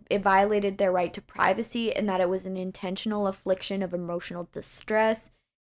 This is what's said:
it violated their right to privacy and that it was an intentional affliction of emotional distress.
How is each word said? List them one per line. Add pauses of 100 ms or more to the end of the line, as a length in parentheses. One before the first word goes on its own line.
it
violated
their
right
to
privacy
and
that
it
was
an
intentional
affliction
of
emotional
distress. (340)